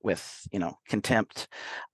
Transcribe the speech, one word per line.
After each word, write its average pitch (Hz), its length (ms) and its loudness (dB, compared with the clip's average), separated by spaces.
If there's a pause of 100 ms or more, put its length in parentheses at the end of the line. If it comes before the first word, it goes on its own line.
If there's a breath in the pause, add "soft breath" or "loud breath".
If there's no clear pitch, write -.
with, - 480 -2
you 98 80 -2
know, 82 180 -4 (100)
contempt, 110 600 2 (460 loud breath)